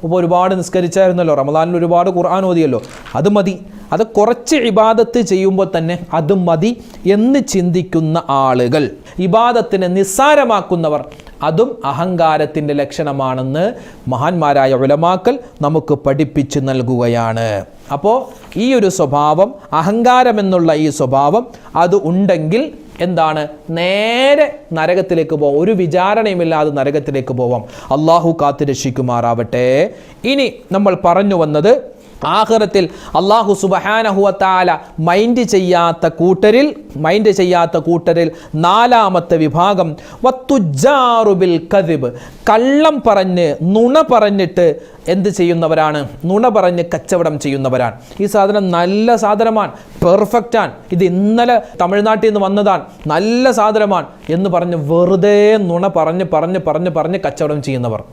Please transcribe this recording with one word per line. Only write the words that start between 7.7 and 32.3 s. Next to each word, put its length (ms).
ആളുകൾ, 600
ഇബാദത്തിനെ 680
നിസ്സാരമാക്കുന്നവർ, 1160
അതും 220
അഹങ്കാരത്തിൻ്റെ 920
ലക്ഷണമാണെന്ന് 840
മഹാന്മാരായ 600
ഉലമാക്കൾ 520
നമുക്ക് 300
പഠിപ്പിച്ചു 540
നൽകുകയാണ്. 800
അപ്പോ 180
ഈ 40
ഒരു 200
സ്വഭാവം, 520
അഹങ്കാരമെന്നുള്ള 920
ഈ 20
സ്വഭാവം 440
അത് 140
ഉണ്ടെങ്കിൽ 520
എന്താണ്? 360
നേരെ 640
നരകത്തിലേക്ക് 640
പോവാം. 220
ഒരു 180
വിചാരണയുമില്ലാതെ 1000
നരകത്തിലേക്ക് 600
പോവാം. 220
അള്ളാഹു 340
കാത്തുരക്ഷിക്കുമാറാവട്ടെ. 1200
ഇനി 160
നമ്മൾ 180
പറഞ്ഞു 360
വന്നത് 300